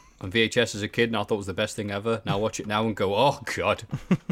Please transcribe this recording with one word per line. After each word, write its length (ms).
on 100
V 100
H 160
S 160
as 80
a 60
kid, 220
and 80
I 60
thought 120
it 20
was 80
the 80
best 220
thing 160
ever. 340
Now 140
watch 200
it 60
now 220
and 80
go, 200
"Oh, 240
God." 280